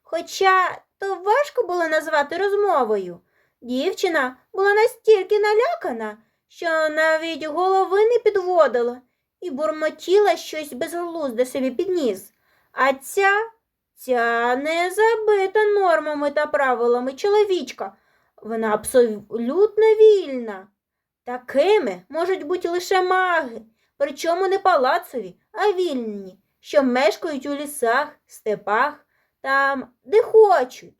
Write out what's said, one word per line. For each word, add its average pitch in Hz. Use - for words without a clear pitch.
Хоча 370
то 392
важко 480
було 349
назвати 311
розмовою. 277
Дівчина 277
була 403
настільки 427
налякана, 403
що 320
навіть 320
голови 370
не 480
підводила 294
і 359
бурмотіла 311
щось 311
безглузде 311
собі 262
під 349
ніс. 254
А 269
ця, 392
ця 240
не 330
забита 427
нормами 311
та 294
правилами 247
чоловічка. 381
Вона 220
абсолютно 240
вільна. 294
Такими 247
можуть 339
бути 349
лише 359
маги, 349
причому 330
не 381
палацові, 277
а 403
вільні, 233
що 294
мешкають 269
у 285
лісах, 285
степах, 220
там, 269
де 392
хочуть. 392